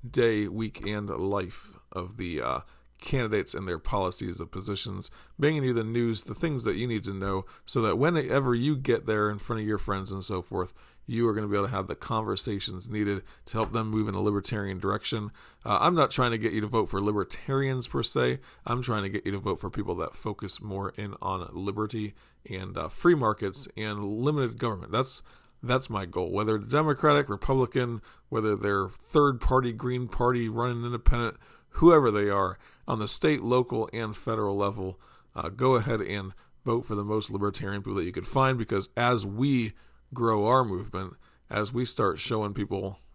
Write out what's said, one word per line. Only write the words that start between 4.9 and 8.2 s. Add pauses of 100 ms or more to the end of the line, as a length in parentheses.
bringing
you
the
news,
the
things
that
you
need
to
know, (220)
so
that
whenever